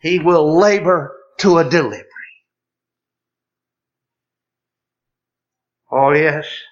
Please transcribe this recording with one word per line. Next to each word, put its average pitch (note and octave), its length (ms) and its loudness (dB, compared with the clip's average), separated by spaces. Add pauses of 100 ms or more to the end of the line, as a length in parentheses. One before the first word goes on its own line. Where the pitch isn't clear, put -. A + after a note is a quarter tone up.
He F3 160 -2
will D#3+ 400 2
labor F#3 560 0 (220)
to F3+ 220 2
a E3 40 2
delivery. C3 440 -2 (3750)
Oh, C3+ 220 0
yes. D3+ 340 -2 (260)